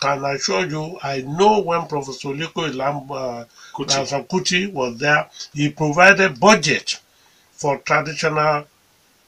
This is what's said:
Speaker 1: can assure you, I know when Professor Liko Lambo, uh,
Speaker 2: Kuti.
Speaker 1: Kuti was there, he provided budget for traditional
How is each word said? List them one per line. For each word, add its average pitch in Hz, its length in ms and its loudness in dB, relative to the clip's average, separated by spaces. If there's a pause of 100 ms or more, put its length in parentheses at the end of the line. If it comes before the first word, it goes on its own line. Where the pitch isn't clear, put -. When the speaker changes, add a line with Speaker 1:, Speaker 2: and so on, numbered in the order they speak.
Speaker 1:
can 139 240 0
assure 180 400 -2
you, 156 360 -6
I 139 200 -4
know 190 400 4
when 165 260 -2
Professor 139 420 -6
Liko 156 440 -4
Lambo, 135 380 -4
uh, 123 340 -8 (280)
Speaker 2:
Kuti. 139 540 -2
Speaker 1:
Kuti 185 440 -2
was 123 280 -4
there, 147 300 2 (240)
he 147 160 0
provided 175 720 4
budget 151 580 4 (540)
for 139 260 -2
traditional 151 840 0 (640)